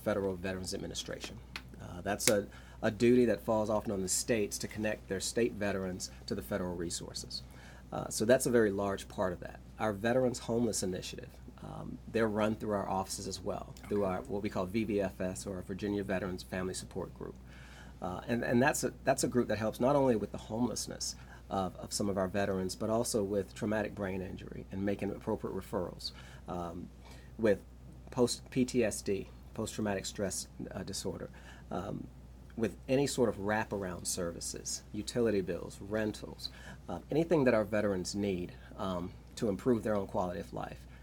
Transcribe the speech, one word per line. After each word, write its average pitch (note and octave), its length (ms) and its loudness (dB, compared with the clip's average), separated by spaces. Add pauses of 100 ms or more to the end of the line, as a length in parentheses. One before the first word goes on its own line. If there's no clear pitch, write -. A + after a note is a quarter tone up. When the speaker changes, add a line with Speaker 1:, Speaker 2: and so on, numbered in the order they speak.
Speaker 1:
Federal G2 320 2
Veterans F#2 380 -4
Administration. - 640 -6 (440)
Uh, F#2 220 -10
that's G2+ 260 6
a, G#2 160 10 (360)
a A2+ 100 4
duty A#2+ 320 8
that A2 160 6
falls A2 300 2
often G#2+ 240 2
on F#2+ 80 2
the F2+ 80 0
states A2 480 2
to A2+ 100 -6
connect G#2+ 400 -2
their F#2+ 140 -2
state - 320 2
veterans G2 580 -2 (140)
to A2+ 100 -4
the G2 60 -2
federal F#2 340 -2
resources. - 680 -6 (500)
Uh, - 160 -4
so - 160 0
that's B2+ 200 8
a C3 60 4
very A2 200 8
large G2 360 0
part F#2+ 240 0
of F2 80 -6
that. - 220 -12 (180)
Our A2 140 2
Veterans A#2 460 2
Homeless A#2 440 2
Initiative, - 460 -4 (340)
um, G#2 340 -8 (140)
they're A2+ 160 4
run G#2+ 280 4
through G#2+ 180 -2
our G2 160 0
offices F#2+ 380 -2
as F#2+ 120 -6
well, - 340 -6 (140)
through G2+ 160 2
Speaker 2:
Okay. F#2 120 2
Speaker 1:
our, - 80 -2
what G2 200 -4
we G#2 60 -2
call G2 160 -2
V G#2 180 0
V G2+ 160 2
F F#2+ 220 0
S, F#2 260 -2
or G2 80 -4
our F#2 60 -6
Virginia G2+ 420 -2
Veterans F#2 400 -2
Family F#2 300 -2
Support - 440 -6
Group. - 180 -10 (640)
Uh, F2+ 280 -4
and, A#2+ 160 0
and A#2+ 180 6
that's C#3+ 220 4
a, B2+ 100 -2 (120)
that's B2+ 180 4
a D#3 40 2
group B2 200 4
that G#2+ 100 2
helps G#2+ 220 0
not C3 160 6
only C3+ 200 6
with G#2 160 -2
the - 60 -6
homelessness - 800 -2 (340)
of, F#2+ 280 0
of - 140 -10
some G#2 180 0
of F#2+ 100 0
our F#2+ 80 4
veterans, F#2+ 480 0
but A2 160 0
also A2+ 320 2
with G2 320 0
traumatic G#2+ 400 0
brain F#2+ 260 -2
injury F#2+ 500 -8
and G2 140 -2
making G2+ 240 0
appropriate G#2+ 460 -2
referrals, - 560 -4 (360)
um, F2 400 -6 (520)
with G#2+ 180 8 (540)
post - 400 2
P C3 120 4
T A#2+ 220 4
S G#2 160 0
D, G2 300 -2 (240)
post-traumatic G#2 500 0
stress, - 420 -2 (280)
uh, G2 80 -6
disorder, F#2+ 480 -6 (400)
um, G2+ 340 -4 (500)
with A2+ 220 0 (100)
any C3+ 200 6
sort B2 220 4
of F#2+ 100 -2
wraparound G2 680 0
services, - 800 -4 (100)
utility G#2 480 2
bills, - 400 -4
rentals, G#2+ 720 -2 (380)
uh, E2+ 100 -4 (100)
anything D#3+ 360 6
that A#2+ 100 8
our A2 80 6
veterans G2+ 500 2
need, G2 380 0 (260)
um, F#2 340 -2 (240)
to A2+ 140 0
improve G#2+ 320 2
their G#2+ 140 2
own G2 100 0
quality F#2 340 0
of - 140 -10
life. - 240 -6 (260)